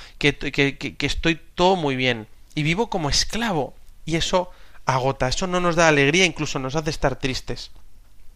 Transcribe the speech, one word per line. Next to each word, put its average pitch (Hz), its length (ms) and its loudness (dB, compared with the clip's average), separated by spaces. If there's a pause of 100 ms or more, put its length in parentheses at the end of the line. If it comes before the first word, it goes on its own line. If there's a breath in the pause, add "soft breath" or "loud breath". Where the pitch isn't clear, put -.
(180 loud breath)
que, 143 180 2
que, 139 420 -2
que, 110 200 -8
que - 80 -4
estoy - 340 0 (160)
todo 180 200 4
muy 143 200 -2
bien? 123 320 0 (280)
Y 151 80 0
vivo 175 260 0
como 160 200 -2
esclavo, 180 680 -2 (280)
y 156 120 -2
eso 180 360 0 (340 soft breath)
agota, 131 420 2
eso 131 180 -2
no 180 140 0
nos 175 160 2
da 170 120 6
alegría, 151 380 6
incluso 151 320 -2
nos 131 180 -4
hace 160 140 -2
estar 139 280 0
tristes. - 540 -6 (640)